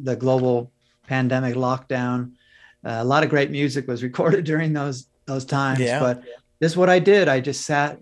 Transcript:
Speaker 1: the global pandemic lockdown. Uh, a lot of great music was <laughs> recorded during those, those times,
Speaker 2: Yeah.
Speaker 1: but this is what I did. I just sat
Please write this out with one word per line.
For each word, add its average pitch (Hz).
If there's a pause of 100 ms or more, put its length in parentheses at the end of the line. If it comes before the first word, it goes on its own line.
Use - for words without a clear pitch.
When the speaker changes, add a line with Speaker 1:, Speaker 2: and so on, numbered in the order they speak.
Speaker 1:
the 127
global 127 (340)
pandemic 127
lockdown. 123 (520)
Uh, 117
a 117
lot 139
of 151
great 143
music 143
was 123
<laughs> 127
recorded 170
during 156
those, 139 (180)
those 135
times, 135
Speaker 2:
Yeah. 127
Speaker 1:
but 123 (380)
this 160
is 170
what 180
I 180
did. 190
I 135
just 135
sat 147